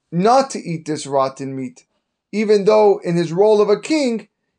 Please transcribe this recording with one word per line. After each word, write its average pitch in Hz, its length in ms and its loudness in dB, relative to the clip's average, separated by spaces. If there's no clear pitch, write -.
not 233 380 2
to - 80 -10
eat 160 260 -10
this 151 220 -8
rotten 135 500 -4
meat, 127 300 -12
even 208 340 0
though 208 380 4
in 170 140 -2
his 165 160 -2
role 208 280 2
of 202 80 2
a 202 120 0
king, 254 480 -2